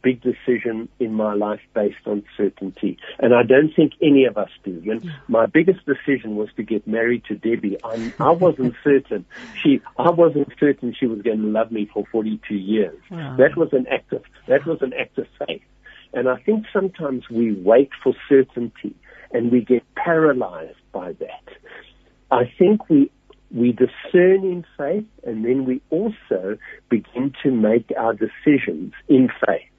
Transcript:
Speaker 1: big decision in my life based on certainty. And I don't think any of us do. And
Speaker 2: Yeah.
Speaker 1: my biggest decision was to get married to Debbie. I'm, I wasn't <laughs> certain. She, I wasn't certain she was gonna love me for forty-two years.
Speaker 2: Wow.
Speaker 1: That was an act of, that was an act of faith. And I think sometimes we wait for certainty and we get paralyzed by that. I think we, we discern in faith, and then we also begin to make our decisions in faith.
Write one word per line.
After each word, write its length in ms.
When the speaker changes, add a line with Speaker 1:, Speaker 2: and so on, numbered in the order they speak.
Speaker 1:
big 180
decision 680
in 140
my 220
life 260
based 320
on 180
certainty. 640
And 140
I 100
don't 300
think 280
any 240
of 120
us 120
do. 160
And 140
Speaker 2:
Yeah. 60
Speaker 1:
my 160
biggest 400
decision 500
was 220
to 60
get 220
married 440
to 60
Debbie. 500
I'm, 340
I 120
wasn't 480
<laughs> 40
certain. 400
She, 160
I 120
wasn't 500
certain 400
she 80
was 140
gonna 260
love 240
me 220
for 180
forty-two 440
years. 440
Speaker 2:
Wow. 280
Speaker 1:
That 180
was 160
an 180
act 220
of, 120
that 180
was 160
an 120
act 240
of 100
faith. 140
And 160
I 80
think 360
sometimes 560
we 240
wait 360
for 100
certainty 680
and 200
we 100
get 220
paralyzed 840
by 220
that. 300
I 260
think 320
we, 220
we 200
discern 720
in 220
faith, 280
and 200
then 200
we 240
also 680
begin 440
to 80
make 460
our 160
decisions 800
in 220
faith. 340